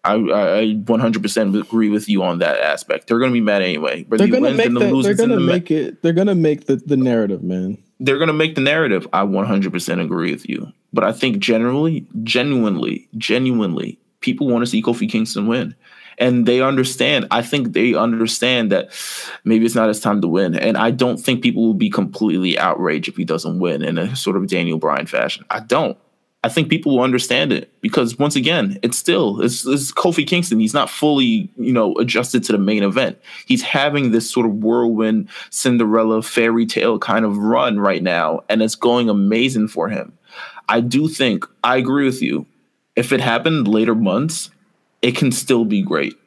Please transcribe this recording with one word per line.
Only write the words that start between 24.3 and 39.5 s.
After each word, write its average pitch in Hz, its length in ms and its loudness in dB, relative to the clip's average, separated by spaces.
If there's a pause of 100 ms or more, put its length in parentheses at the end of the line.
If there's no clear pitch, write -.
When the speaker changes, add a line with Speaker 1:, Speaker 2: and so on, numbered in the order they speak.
Speaker 1:
of 95 120 -2
Daniel 85 320 -2
Bryan 73 260 -2
fashion. - 460 -4
I 107 80 -4
don't. 123 360 0 (480)
I 120 60 -2
think 160 200 0
people 156 260 0
will 123 80 2
understand 127 500 0
it - 160 -4 (120)
because, 120 360 0
once 147 180 0
again, 127 460 0
it's 120 160 -2
still, 151 440 0
it's, 127 240 -2
it's 139 260 -2
Kofi 165 340 0
Kingston. 175 340 0
He's 110 140 0
not 143 160 0
fully, 131 680 0
you 123 160 -2
know, 110 220 2
adjusted 120 500 0
to - 60 -2
the 107 60 2
main 101 240 2
event. 101 380 0 (260)
He's 127 160 2
having 143 480 0
this 110 180 0
sort 120 200 0
of 107 60 0
whirlwind 110 760 0 (220)
Cinderella 113 720 2
fairy 117 420 2
tale 113 320 0
kind 110 280 0
of 101 120 0
run 110 420 0
right 95 220 0
now, 85 480 0
and 110 140 2
it's 110 120 -2
going 120 320 2
amazing 107 600 2